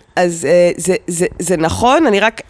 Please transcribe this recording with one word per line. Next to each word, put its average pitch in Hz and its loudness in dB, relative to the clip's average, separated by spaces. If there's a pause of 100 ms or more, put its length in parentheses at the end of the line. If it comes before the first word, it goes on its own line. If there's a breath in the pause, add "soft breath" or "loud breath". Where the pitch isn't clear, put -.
(160)
אז, 170 -2
אה, 175 4
זה, 170 -2 (120)
זה, 175 -2 (140)
זה 180 -2
נכון, 240 2
אני 202 2
רק, 220 -2